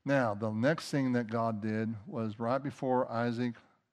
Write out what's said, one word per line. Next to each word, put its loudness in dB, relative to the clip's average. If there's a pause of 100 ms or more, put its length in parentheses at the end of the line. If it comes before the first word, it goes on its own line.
Now, 2
the -2
next 0
thing 2
that 2
God 0
did -2 (120)
was -6
right 0
before 0
Isaac, 0 (380)